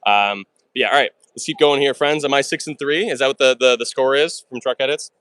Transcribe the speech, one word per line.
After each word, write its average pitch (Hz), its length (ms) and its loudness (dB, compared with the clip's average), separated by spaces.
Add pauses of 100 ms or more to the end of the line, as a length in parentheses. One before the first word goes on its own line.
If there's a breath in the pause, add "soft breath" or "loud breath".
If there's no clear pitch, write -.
Um, 101 400 0 (280)
but - 20 -14
yeah, 123 120 -2
all 98 60 0
right, 135 180 2 (180)
let's - 160 -14
keep 156 120 -8
going 147 240 4
here, 139 120 0
friends. 147 320 -2
Am 139 80 -2
I 139 80 2
six - 260 -6
and 156 100 -10
three? 156 320 -4
Is 135 100 -6
that 131 80 2
what 135 100 -2
the, 131 220 4
the, 123 180 4
the 113 80 -4
score 135 300 0
is 156 340 -2
from 127 100 -10
Truck 123 200 -4
Edits? 139 420 -4